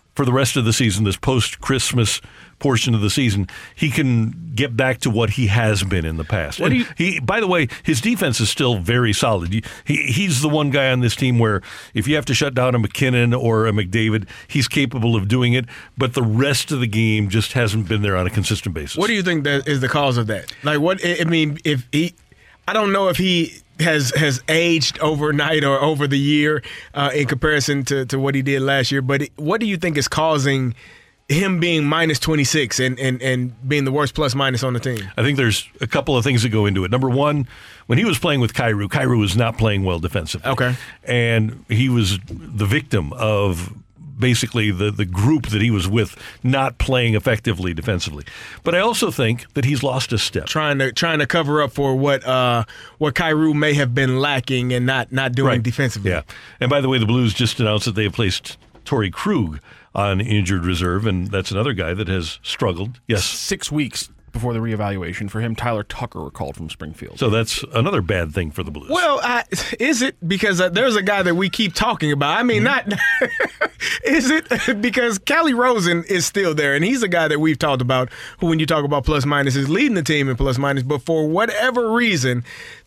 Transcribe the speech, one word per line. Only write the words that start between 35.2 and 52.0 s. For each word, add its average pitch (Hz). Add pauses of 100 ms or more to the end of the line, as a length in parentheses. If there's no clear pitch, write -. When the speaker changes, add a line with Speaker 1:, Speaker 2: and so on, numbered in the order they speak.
Speaker 1:
think 139
there's 120 (140)
a 131
couple 143
of 120
things 123
that 123
go 107
into 98
it. 92
Number 127
one, 143 (400)
when 117
he 113
was 113
playing 147
with 113
Kyrou, 107
Kyrou 127
was 98
not 113
playing 104
well 90
defensively. 85
Speaker 3:
Okay. 127 (280)
Speaker 1:
And 117
he 123
was 101 (100)
the 104
victim 101
of 98 (460)
basically 117
the, 101
the 104
group 101
that 107
he 120
was 95
with 104 (280)
not 135
playing 120
effectively 98
defensively. 80 (400)
But 170
I 175
also 214
think 123
that 131
he's 135
lost 131
a 107
step. -
Speaker 3:
Trying 147
to, 131
trying 165
to 143
cover 151
up 143
for 139
what, 135